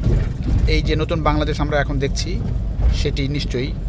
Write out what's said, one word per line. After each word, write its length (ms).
এই 140
যে 140
নতুন 280
বাংলাদেশ 380
আমরা 180
এখন 200
দেখছি, 400
সেটি 340
নিশ্চয়ই 440